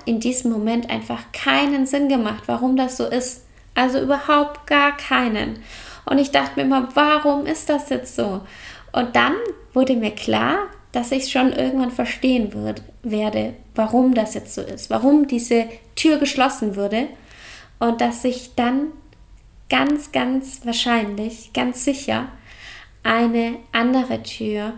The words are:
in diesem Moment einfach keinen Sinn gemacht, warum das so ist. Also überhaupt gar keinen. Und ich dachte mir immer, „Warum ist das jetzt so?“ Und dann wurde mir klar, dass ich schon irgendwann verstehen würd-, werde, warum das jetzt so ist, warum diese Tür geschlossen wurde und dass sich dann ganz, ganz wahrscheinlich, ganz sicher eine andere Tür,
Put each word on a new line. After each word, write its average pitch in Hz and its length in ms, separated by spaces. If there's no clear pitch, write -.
in 226 160
diesem 247 280
Moment 226 400
einfach 226 440
keinen 277 520
Sinn 285 220
gemacht, 226 380
warum 247 320
das 254 180
so 240 100
ist. 247 380
Also 254 240
überhaupt 294 680
gar 285 300
keinen. 226 640
Und 269 140
ich 277 120
dachte 269 240
mir 277 60
immer, 262 320
„Warum 294 520
ist 320 220
das 294 220
jetzt - 260
so?“ 202 260
Und 240 240
dann 247 160
wurde 254 240
mir 214 140
klar, 240 580
dass 240 200
ich 269 200
schon 254 220
irgendwann 254 380
verstehen 240 600
würd-, 208 300
werde, 214 500
warum 240 380
das 214 200
jetzt - 200
so - 80
ist, - 280
warum 277 380
diese 233 400
Tür 311 220
geschlossen 269 580
wurde 208 320
und 233 220
dass 240 220
sich 254 320
dann 254 320
ganz, 285 420
ganz 262 540
wahrscheinlich, 226 880
ganz 247 320
sicher 262 420
eine 233 520
andere 247 500
Tür, 214 560